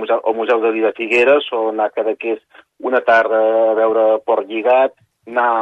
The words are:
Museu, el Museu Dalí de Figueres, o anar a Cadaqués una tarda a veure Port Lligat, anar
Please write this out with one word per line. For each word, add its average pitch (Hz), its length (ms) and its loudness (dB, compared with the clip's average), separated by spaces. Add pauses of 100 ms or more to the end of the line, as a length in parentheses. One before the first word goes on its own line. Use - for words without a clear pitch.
Museu, 98 180 -2
el 110 140 -2
Museu 113 260 0
Dalí 110 220 0
de 104 80 0
Figueres, 120 580 0
o 113 200 -2
anar 110 180 -2
a - 80 -10
Cadaqués 110 420 -4 (400)
una 127 220 -2
tarda 113 400 2 (320)
a - 20 0
veure 110 300 2 (200)
Port 110 220 -2
Lligat, 123 480 0 (320)
anar 120 220 -2 (140)